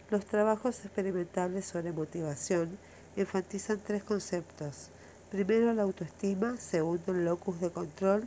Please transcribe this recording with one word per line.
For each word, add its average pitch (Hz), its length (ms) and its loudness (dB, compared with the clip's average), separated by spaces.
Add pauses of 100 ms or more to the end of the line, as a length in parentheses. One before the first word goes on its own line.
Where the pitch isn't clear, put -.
(100)
Los 208 160 0
trabajos 220 580 2
experimentales 185 800 -2
sobre 170 260 -4
motivación 165 840 -2 (360)
enfatizan 196 640 -2
tres 208 240 -4
conceptos. 175 840 -4 (420)
Primero, 220 420 4
la 220 100 2
autoestima, 196 760 0
segundo, 170 560 0
el 175 140 2
locus 170 340 0
de 175 100 2
control 190 560 0